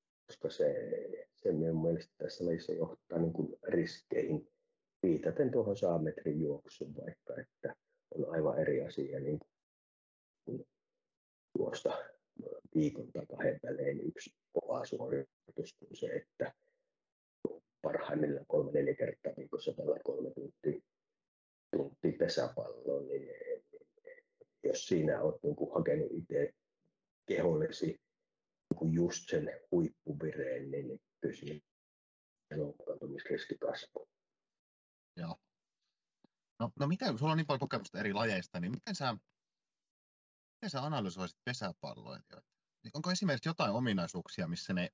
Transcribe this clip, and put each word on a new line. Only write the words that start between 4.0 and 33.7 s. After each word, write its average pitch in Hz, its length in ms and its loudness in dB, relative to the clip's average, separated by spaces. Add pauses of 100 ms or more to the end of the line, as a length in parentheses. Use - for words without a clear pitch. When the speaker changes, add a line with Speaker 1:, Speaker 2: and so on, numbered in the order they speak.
Speaker 1:
Viitaten 135 480 4
tuohon 101 260 2
sadan 82 280 4
metrin 76 360 0
juoksuun 73 560 -4
vaikka, - 440 -10
että - 360 -8 (380)
on - 160 -2
aivan 78 280 2
eri 73 240 4
asia 67 380 -4
niin 71 180 -2
kuin - 1300 -14 (920)
juosta - 460 0 (680)
viikon - 380 2
tai - 140 -6
kahden - 360 0
välein - 380 -2
yksi - 300 -6 (220)
kova - 320 -2
suoritus - 920 -4
kuin - 180 -20
se, - 100 -4
että - 480 -4 (1300)
parhaimmillaan - 640 0
kolme, - 260 4
neljä 143 220 4
kertaa - 420 -2
viikossa - 360 -4
pelaa - 320 2
kolme - 260 -2
tuntia, - 500 -4 (960)
tuntia - 420 2
pesäpalloa, 65 840 2
niin, 69 220 -2
niin - 420 -6 (1000)
jos - 220 0
siinä 78 360 4
olet - 200 2
niin - 140 0
kuin - 180 -2
hakenut - 360 2
itse 170 420 -2 (760)
kehollesi 85 600 2
niin - 920 -6
kuin 82 140 2
just 85 380 2
sen 76 300 0 (100)
huippuvireen, 76 1000 0
niin 69 300 -6 (200)
kyllä - 160 -2
siinä 76 240 -10 (960)
loukkaantumisriski - 1040 -4
kasvaa. - 480 -6 (1120)